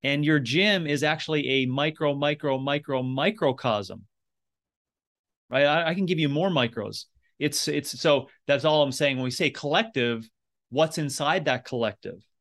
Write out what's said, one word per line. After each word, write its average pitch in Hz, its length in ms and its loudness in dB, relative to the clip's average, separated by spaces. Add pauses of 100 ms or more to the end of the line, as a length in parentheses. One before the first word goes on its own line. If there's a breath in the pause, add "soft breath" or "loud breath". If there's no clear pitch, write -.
And 143 200 0
your 151 160 4
gym 170 480 2
is 147 160 -2
actually 156 460 -2
a 135 180 2
micro, 147 480 -2
micro, 143 440 -2
micro, 139 440 -4
microcosm, 131 1000 -2 (1400)
right? 135 160 2
I, 160 240 2
I 170 60 0
can 190 100 -2
give 170 140 0
you 151 100 4
more 160 220 0
micros. 113 560 -2 (320)
It's, 147 300 -2
it's, 147 320 -4
so 143 280 4 (180 soft breath)
that's 139 180 2
all 151 180 4
I'm 135 100 0
saying. 139 240 0
When 131 80 -2
we 123 60 -2
say 147 200 0
collective, 139 800 -2 (420)
what's 156 280 0
inside 151 480 -2
that 127 180 0
collective? 104 600 -6 (160)